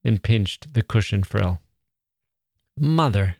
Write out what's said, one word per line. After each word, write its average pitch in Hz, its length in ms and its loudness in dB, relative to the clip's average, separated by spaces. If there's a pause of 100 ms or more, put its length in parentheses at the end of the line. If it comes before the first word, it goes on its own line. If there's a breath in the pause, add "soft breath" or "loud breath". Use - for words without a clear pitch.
and 113 200 0
pinched - 520 -2
the 113 80 2
cushion 101 400 -2
frill. 92 380 -2 (1160)
"Mother, 139 640 0